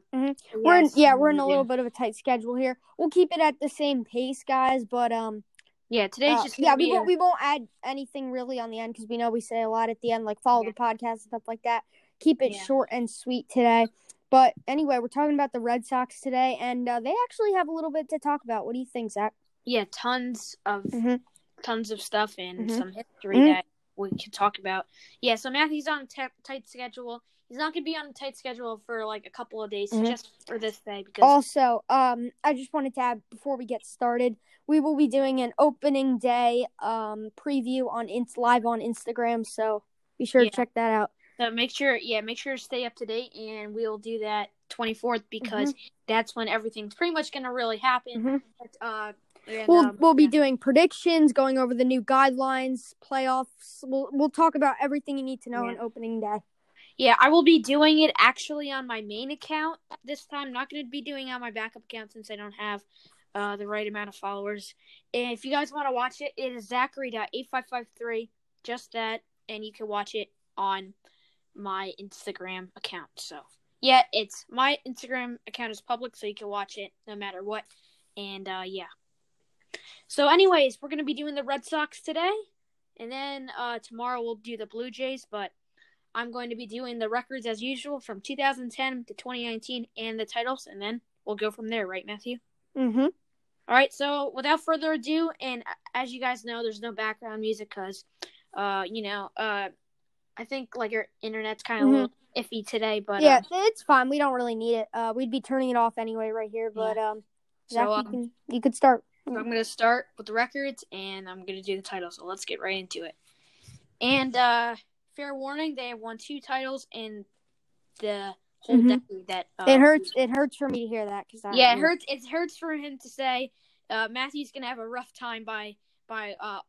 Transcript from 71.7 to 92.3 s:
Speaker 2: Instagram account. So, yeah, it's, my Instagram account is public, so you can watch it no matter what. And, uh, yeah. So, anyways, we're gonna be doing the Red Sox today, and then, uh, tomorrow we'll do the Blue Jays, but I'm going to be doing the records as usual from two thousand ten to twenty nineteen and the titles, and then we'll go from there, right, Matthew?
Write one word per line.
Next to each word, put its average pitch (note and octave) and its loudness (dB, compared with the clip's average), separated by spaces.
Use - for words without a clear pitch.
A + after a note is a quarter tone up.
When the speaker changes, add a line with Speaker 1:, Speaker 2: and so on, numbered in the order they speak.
Speaker 2:
Instagram F#3 -12
account. - -12
So, - -16
yeah, B3+ 6
it's, - -6
my C4+ 0
Instagram B3 -8
account A3+ -10
is G3+ -16
public, A#3+ -8
so G#3+ -12
you G#3 -10
can G#3 -16
watch G3+ -8
it G3 -14
no G#3 -14
matter G3 -12
what. G#3 -8
And, G3 -12
uh, F#3 -8
yeah. F#3 -10
So, C#4+ 0
anyways, E4+ 4
we're C#4+ -14
gonna D4+ -6
be D4+ -4
doing D4 -8
the C#4 -6
Red C4+ -6
Sox D4+ -6
today, E4 -2
and A#3 -14
then, C4+ -10
uh, A#3+ -6
tomorrow A#3+ -6
we'll A#3 -6
do A3+ -12
the G#3+ -10
Blue A#3 -10
Jays, C4 -8
but G3+ -8
I'm A#3+ -6
going A#3+ -8
to A#3 -10
be A#3 -12
doing A#3+ -8
the A3 -2
records B3 -6
as A3 -6
usual C4+ -6
from G3+ -14
two C4+ -10
thousand C4+ -2
ten C4 -4
to - -16
twenty B3 -10
nineteen A#3 -8
and A3+ -8
the G#3+ -6
titles, A#3+ -6
and G3 -16
then A3 -8
we'll G#3 -6
go G#3+ -2
from A3 -10
there, A3+ -4
right, F#3 -10
Matthew? G#3+ -10